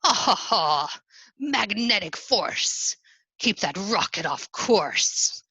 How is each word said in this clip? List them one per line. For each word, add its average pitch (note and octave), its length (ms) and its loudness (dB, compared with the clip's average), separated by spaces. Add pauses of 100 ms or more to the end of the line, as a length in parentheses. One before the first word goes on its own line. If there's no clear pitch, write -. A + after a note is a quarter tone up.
Ha, E4 100 6
ha, - 220 4
ha! D3+ 640 0 (360)
Magnetic A3+ 800 -2
force! - 800 -2 (420)
Keep - 220 0
that D3 180 -2
rocket G3 480 -2
off C#3+ 260 -4
course! - 1000 0